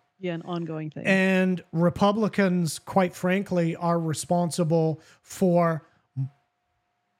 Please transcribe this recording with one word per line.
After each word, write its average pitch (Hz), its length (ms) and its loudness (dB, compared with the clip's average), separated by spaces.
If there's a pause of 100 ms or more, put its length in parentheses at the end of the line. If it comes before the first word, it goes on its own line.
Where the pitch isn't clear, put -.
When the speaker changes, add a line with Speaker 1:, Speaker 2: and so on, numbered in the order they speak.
(200)
Speaker 1:
Yeah, 180 140 -6
an 170 100 -8
ongoing 160 460 -6
thing. - 160 -10
Speaker 2:
And 190 640 2
Republicans, 180 1080 2
quite - 340 0
frankly, 180 640 0
are 170 240 0
responsible 165 1000 0 (200)
for, 170 640 0 (1300)